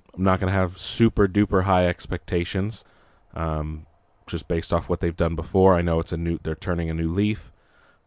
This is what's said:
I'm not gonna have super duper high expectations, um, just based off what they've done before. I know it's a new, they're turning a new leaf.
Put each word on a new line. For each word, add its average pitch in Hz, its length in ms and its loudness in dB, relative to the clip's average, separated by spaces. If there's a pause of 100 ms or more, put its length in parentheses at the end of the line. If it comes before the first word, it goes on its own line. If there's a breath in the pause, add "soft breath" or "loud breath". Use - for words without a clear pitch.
(160)
I'm 90 80 -2
not 92 160 4
gonna 92 120 0
have 92 280 0
super 110 480 2
duper 95 360 2
high 92 240 4
expectations, 92 960 -4 (520 soft breath)
um, 78 500 -4 (400)
just - 220 -8
based 85 260 -2
off 85 160 -2
what 87 100 -2
they've 85 160 -2
done 82 200 0
before. 95 400 4
I 87 80 2
know 82 160 0
it's 82 120 -6
a 85 60 -4
new, 85 240 -2
they're 80 140 -6
turning 85 340 -4
a 80 60 -4
new 82 180 -2
leaf. 104 380 -2 (560 soft breath)